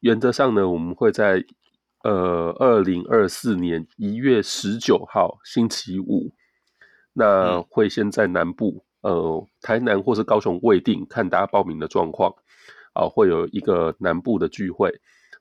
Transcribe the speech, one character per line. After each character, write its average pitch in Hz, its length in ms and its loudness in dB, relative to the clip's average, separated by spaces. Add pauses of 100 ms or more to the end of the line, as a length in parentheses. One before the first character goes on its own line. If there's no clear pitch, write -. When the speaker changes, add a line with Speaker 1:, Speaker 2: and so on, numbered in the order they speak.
Speaker 1:
原 113 200 2
则 123 120 2
上 131 220 2
呢， 98 140 2
我 87 100 -2
们 85 160 -6
会 110 180 2
在， 98 320 2 (580)
呃， 87 560 0
二 120 220 4
零 87 280 0
二 107 200 4
四 110 280 -4
年 85 300 -4 (100)
一 104 180 -6
月 120 280 2
十 101 360 -6
九 113 300 2
号 90 360 0
星 117 240 0
期 - 300 -8
五， - 340 -4 (800)
那 95 500 2
会 107 260 0
先 104 220 -2
在 104 160 2
南 87 260 -2
部， - 320 -4 (180)
Speaker 2:
嗯。 101 120 0
Speaker 1:
呃， 80 320 -2 (160)
台 110 160 -2
南 110 240 0
或 110 140 0
是 110 80 0
高 107 160 2
雄 90 240 -2
未 104 160 6
定， 95 280 -2
看 104 200 -4
大 90 100 0
家 98 80 0
报 101 160 0
名 80 160 -6
的 78 80 -8
状 85 240 -2
况， - 240 -2 (580)
啊， - 160 0
会 101 200 2
有 82 200 0
一 - 120 -6
个 85 400 0
南 87 200 -2
部 113 160 -2
的 87 120 -2
聚 98 200 -8
会。 92 320 -2 (400)